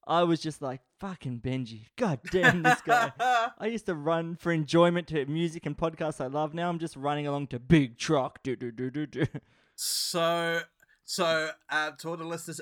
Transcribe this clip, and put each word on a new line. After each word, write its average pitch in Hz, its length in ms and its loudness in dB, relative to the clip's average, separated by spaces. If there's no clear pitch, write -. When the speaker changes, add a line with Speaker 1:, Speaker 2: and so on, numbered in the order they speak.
Speaker 1:
I 170 160 4
was 170 160 4
just 156 220 -8
like, 135 200 -6
"Fucking 143 420 -8
Benji. 120 440 -6
God 190 220 0
damn 180 320 6
this 247 180 4
guy." 226 340 2
Speaker 2:
<laughs> - 40 -10
Speaker 1:
I 214 80 -4
used 226 180 -6
to 185 100 -2
run 165 400 -2
for 170 160 -2
enjoyment 170 580 4
to 151 180 -2
music 165 380 -2
and 151 120 -6
podcasts 160 420 -4
I 135 80 -4
love. 147 260 -4
Now 170 160 -4
I'm 170 100 -4
just 160 160 -8
running 143 320 -4
along 143 200 -2
to 120 120 -8
Big 127 380 4
Truck. 143 460 0
Do, 127 120 -4
do, 120 160 -6
do, 127 200 -6
do, 151 140 -6
do. 131 200 -2
Speaker 2:
So, 170 840 0
so, 160 440 0
uh, 151 220 0
to 156 180 -10
all 170 80 -6
the 160 80 -8
listeners 165 360 -8